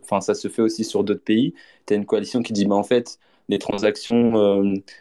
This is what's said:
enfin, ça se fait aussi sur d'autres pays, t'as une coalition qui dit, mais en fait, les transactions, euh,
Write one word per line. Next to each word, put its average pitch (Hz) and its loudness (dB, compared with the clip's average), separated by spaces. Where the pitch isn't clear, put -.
enfin, 98 0
ça 101 0
se 101 -8
fait 107 -2
aussi 110 0
sur 101 -2
d'autres 101 -2
pays, 120 0
t'as 104 0
une 104 -2
coalition 107 -2
qui 117 -6
dit, 101 0
mais 101 2
en 101 2
fait, - -2
les 101 0
transactions, 107 0
euh, 101 2